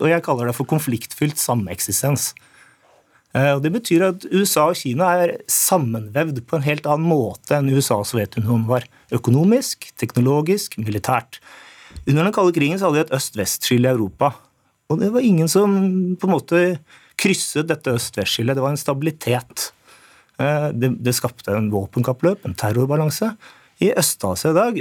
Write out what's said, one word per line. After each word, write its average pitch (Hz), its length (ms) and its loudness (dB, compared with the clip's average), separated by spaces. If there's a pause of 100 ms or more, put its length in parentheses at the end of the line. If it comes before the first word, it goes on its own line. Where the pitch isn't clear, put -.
og 156 80 4
jeg 170 160 4
kaller 120 240 0
det 120 80 -4
for 131 100 -2
konfliktfylt 147 720 -2
sameksistens. 107 920 -2 (1000)
Eh, 139 220 4
og 139 80 -2
det 156 100 0
betyr 185 360 0
at 180 200 -6
U 190 140 2
S 196 180 0
A 151 120 4
og - 40 -2
Kina 139 300 -2 (160)
er 175 140 0 (120)
sammenvevd 123 960 0
på 165 140 -2
en 139 80 -2
helt 147 240 -2
annen 156 180 2
måte 143 480 0
enn 139 140 2
U 135 80 4
S 135 160 2
A 104 80 0
og 101 80 -6
Sovjetunionen 113 580 0
var. 123 160 0 (300)
Økonomisk, 165 720 2 (100)
teknologisk, 147 840 0
militært. 110 560 -4 (680)
Under 151 220 2
den 208 80 -2
kalde 185 240 4
krigen 151 180 0
så 190 140 0
hadde 147 80 2
vi 160 80 0
et - 100 -4
øst-vest-skille 120 720 0
i 131 60 2
Europa. 117 400 -2 (560)
Og 160 100 0
det 202 140 0
var 254 100 2
ingen 165 240 4
som 202 300 2 (400)
på 185 100 -2
en 185 60 4
måte 170 260 2 (580)
krysset 165 480 -2
dette 156 300 -2
øst-vest-skillet. 117 580 -2
Det 135 80 -2
var 139 140 -2
en - 80 -8
stabilitet. 139 880 -4 (680)
Eh, 147 380 0
det, 123 160 0 (120)
det 123 120 0
skapte - 400 -4
en 107 160 -2
våpenkappløp, 127 720 0
en 98 100 -6
terrorbalanse. 147 760 0 (480)
I 185 160 2
Øst-Asia 151 560 -2
i 165 80 4
dag 226 200 0